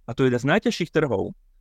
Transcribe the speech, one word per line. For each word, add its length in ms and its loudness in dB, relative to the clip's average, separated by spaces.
A 80 -8
to 80 4
je 80 4
jeden 80 -2
z 160 0
najťažších 320 -2
trhov. 480 -2